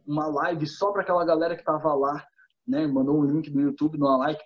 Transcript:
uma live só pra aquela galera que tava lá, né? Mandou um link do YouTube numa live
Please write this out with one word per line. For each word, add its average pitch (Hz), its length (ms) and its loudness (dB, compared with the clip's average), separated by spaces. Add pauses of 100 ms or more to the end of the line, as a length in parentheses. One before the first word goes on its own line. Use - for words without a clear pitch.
uma 151 220 -2
live 156 380 -2
só 196 260 -2
pra 196 100 -2
aquela 175 240 0
galera 165 280 2
que - 80 -12
tava 151 300 0
lá, 143 320 0 (420)
né? 147 200 0
Mandou 135 340 2
um 143 60 2
link 151 240 0
do 139 100 0
YouTube 147 380 0
numa 139 180 4
live 151 300 -2